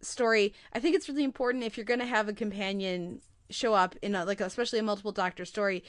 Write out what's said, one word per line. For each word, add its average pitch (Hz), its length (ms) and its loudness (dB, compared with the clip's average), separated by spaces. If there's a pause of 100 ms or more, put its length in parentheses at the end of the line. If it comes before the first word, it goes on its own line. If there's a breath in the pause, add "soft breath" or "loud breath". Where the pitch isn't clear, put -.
story, 226 520 2 (200 loud breath)
I 240 60 -4
think 311 160 4
it's 330 120 0
really 294 160 0
important 247 400 0
if 220 140 -6
you're 220 80 -8
gonna 240 200 2
have 220 220 2
a 214 60 -2
companion 190 880 -4 (280)
show 226 240 0
up 185 280 4
in 202 140 0
a, 175 100 0
like, 196 160 -2
especially 226 380 -2
a 214 40 2
multiple 208 300 -2
Doctor 180 320 -2
story, 196 440 -2